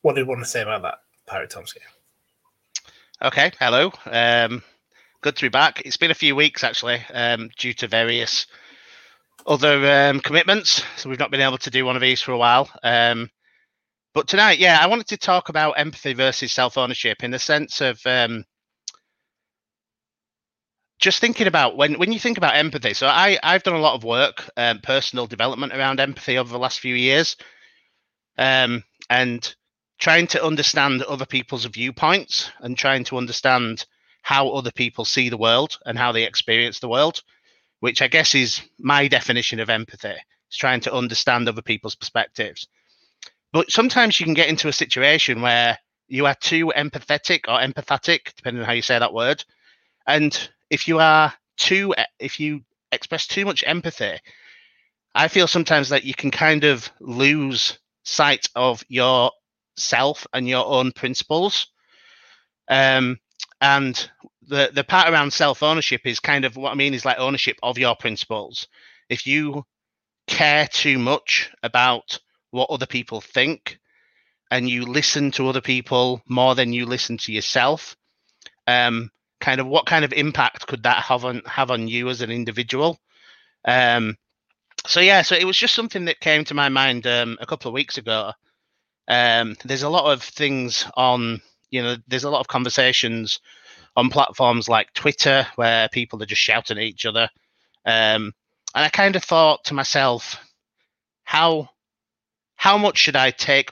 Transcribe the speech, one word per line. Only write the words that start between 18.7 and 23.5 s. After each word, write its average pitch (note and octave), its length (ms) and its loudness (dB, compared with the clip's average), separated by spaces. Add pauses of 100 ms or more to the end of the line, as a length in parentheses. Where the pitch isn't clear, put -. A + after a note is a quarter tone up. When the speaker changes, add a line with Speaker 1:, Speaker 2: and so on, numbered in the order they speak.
Speaker 2:
just - 240 0
thinking A#3 240 0
about D3 320 2
when, C#3+ 220 2
when F#3 120 0
you A3+ 60 -2
think A#3 220 -4
about F3 160 2
empathy. D3 400 -2
So C3+ 100 -2
I, F3+ 380 4
I've F3+ 180 2